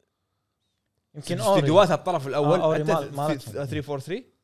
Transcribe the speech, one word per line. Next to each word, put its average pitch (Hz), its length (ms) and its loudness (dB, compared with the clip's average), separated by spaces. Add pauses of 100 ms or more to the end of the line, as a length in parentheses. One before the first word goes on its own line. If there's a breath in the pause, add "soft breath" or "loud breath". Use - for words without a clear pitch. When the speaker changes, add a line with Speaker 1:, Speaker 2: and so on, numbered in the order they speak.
(1160)
Speaker 1:
يمكن 160 240 -6
Speaker 2:
استديوهات 185 500 4
Speaker 1:
أوري. 156 100 0
Speaker 2:
الطرف 160 280 -4
الأول، 147 320 2
Speaker 1:
آه، 165 40 0
أوري 156 180 2
Speaker 2:
أنت 156 80 -2
Speaker 1:
مال-، 151 200 0
Speaker 2:
في 135 80 -14
Speaker 1:
مالتهم. 143 480 -6
Speaker 2:
ثري 147 160 -6
فور 139 180 -8
ثري؟ 190 260 -10 (180)